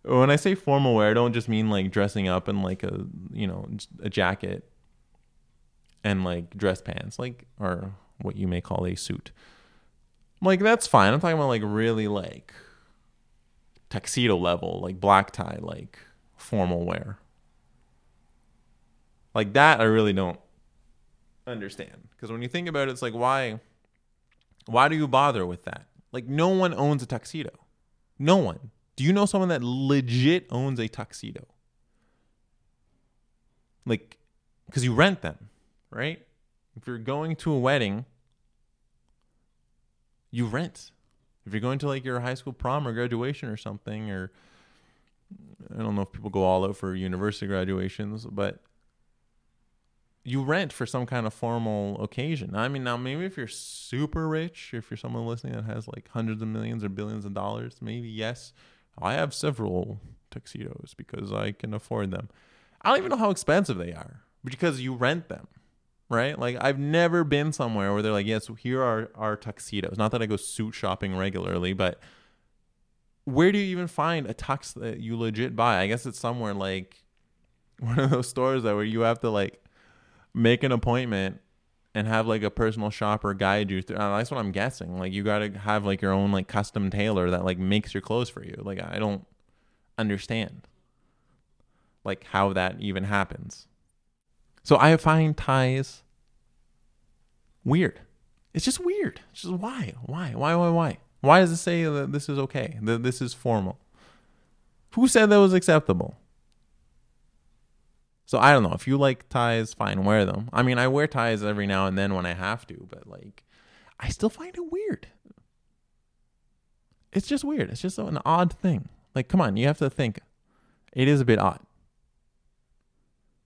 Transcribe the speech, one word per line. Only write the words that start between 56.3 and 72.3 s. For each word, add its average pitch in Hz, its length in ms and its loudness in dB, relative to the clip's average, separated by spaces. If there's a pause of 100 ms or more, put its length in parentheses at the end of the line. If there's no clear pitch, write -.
of 110 60 -6
millions 110 360 -6
or 101 60 -4
billions 104 360 -8
of 98 80 -10
dollars, 110 460 -8
maybe 117 300 -10
yes. 110 420 -8 (460)
I 98 160 -2
have 151 200 -2
several 107 640 -4 (320)
tuxedos - 640 -14
because - 360 -12
I 104 200 -4
can 107 220 -10
afford 104 380 -6
them. 95 180 -8 (520)
I 202 80 2
don't 269 80 6
even 381 140 -2
know 269 60 0
how 214 120 2
expensive 165 480 0
they 87 160 -6
are - 280 -18 (220)
because 131 380 -2
you 127 140 -4
rent 139 320 0
them, - 200 -14 (640)
right? 127 300 0
Like, 123 220 -2
I've 135 180 2
never 165 440 4
been 147 280 2
somewhere 107 420 0
where 104 80 0
they're 107 100 0
like, 101 140 2
"Yes, 110 240 -2 (100)
here 127 220 -2
are 110 340 0
our 107 200 -2
tuxedos." 101 640 -8
Not 107 140 0
that 117 100 -2
I 110 60 -2
go 104 100 -2
suit - 360 -8
shopping 95 420 -4
regularly, 92 580 -2
but 95 260 -2 (1300)